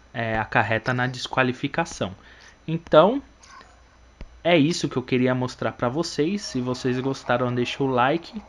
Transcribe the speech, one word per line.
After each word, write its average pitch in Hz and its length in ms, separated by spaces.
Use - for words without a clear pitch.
é, 113 240
acarreta 113 560
na 123 140
desqualificação. 127 1080
Então, 170 540
é 175 140
isso 156 300
que 135 100
eu 123 60
queria 127 320
mostrar 123 380
pra - 160
vocês. 165 520
Se - 200
vocês 127 380
gostaram, 127 540
deixa 123 300
o 135 40
like. 143 600